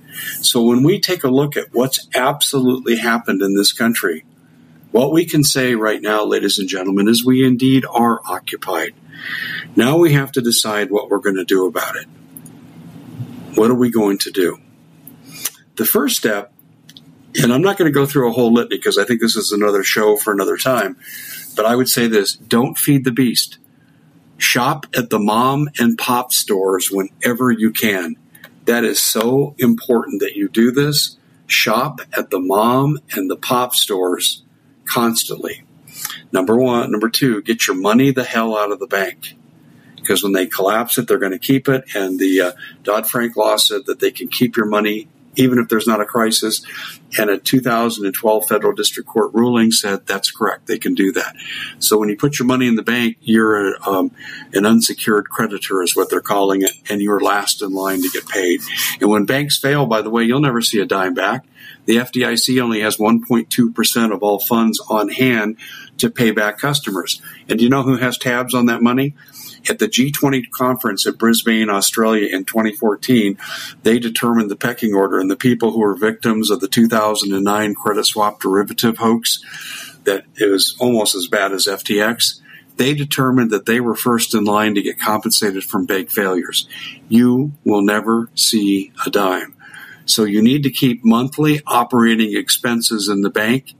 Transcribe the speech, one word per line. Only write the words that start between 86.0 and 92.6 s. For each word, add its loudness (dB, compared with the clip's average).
failures. -2
You 4
will 2
never 0
see 0
a -4
dime. -2
So 2
you 2
need 4
to 0
keep -2
monthly 2
operating 2
expenses -2